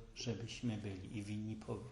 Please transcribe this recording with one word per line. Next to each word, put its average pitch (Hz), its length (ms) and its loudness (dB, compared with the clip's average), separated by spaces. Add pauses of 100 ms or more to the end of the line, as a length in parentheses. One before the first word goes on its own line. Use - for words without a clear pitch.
(140)
żebyśmy 113 640 2
byli 98 400 -2
i 104 60 2
winni 107 340 0
po-, 110 360 -2